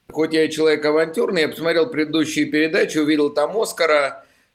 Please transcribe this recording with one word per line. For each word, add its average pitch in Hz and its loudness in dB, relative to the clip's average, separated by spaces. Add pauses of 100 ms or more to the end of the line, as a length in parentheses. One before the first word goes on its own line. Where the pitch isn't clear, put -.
(100)
хоть 156 -2
я 156 4
и 151 -2
человек 151 0
авантюрный, 165 0
я 147 2
посмотрел 165 0
предыдущие 151 -2
передачи, 156 0
увидел 147 2
там 151 -2
Оскара, 151 0 (300)